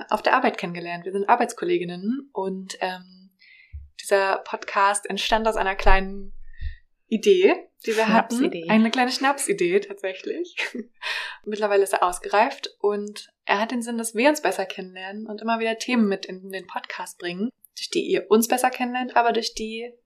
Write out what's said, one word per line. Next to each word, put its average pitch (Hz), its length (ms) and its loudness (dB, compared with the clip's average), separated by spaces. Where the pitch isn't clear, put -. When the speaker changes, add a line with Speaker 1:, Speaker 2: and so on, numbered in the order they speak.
Speaker 1:
auf 220 120 0
der - 140 2
Arbeit 254 220 2
kennengelernt. 175 480 -8
Wir 190 80 -6
sind 196 160 0
Arbeitskolleginnen 190 1040 0
und, 190 480 -6
ähm, 185 500 -8
dieser 196 380 2
Podcast - 720 0
entstand 220 380 0
aus 220 80 2
einer 190 220 0
kleinen 196 560 4
Idee, 202 480 6
die 220 100 0
wir 220 140 2
hatten. 226 260 4
Speaker 2:
Schnapsidee. 180 320 -2
Speaker 1:
Eine 220 240 6
kleine 254 200 2
Schnapsidee 202 680 2
tatsächlich. 202 760 -8
<laughs> - 720 -10
Mittlerweile 202 380 2
ist 196 100 -2
er - 100 2
ausgereift 202 760 0
und 208 520 -2
er 196 120 4
hat 226 100 -2
den 240 140 -4
Sinn, 233 160 -6
dass 226 160 -6
wir 247 140 4
uns 294 120 2
besser 190 240 -2
kennenlernen 190 640 -10
und 208 120 -10
immer 226 200 -2
wieder 226 180 -2
Themen 233 300 2
mit 190 180 -2
in 185 240 -14
den 190 160 -12
Podcast - 540 -12
bringen, 180 320 -4
durch - 140 -10
die - 100 0
ihr - 300 -2
uns 226 160 6
besser 254 240 2
kennenlernt, 254 440 -4
aber 233 180 4
durch 226 200 -4
die 226 400 -8